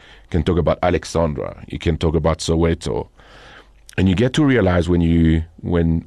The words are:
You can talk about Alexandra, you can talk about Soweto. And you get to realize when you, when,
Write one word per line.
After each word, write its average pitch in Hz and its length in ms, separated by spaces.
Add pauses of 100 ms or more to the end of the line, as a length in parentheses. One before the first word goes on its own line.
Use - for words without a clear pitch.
(240)
You - 80
can 80 120
talk 87 140
about 82 260
Alexandra, 82 840
you - 120
can 80 180
talk 80 160
about 80 260
Soweto. 82 680 (920)
And 92 100
you 92 80
get 123 180
to 156 120
realize 92 420
when 87 140
you, 82 420 (180)
when, 85 460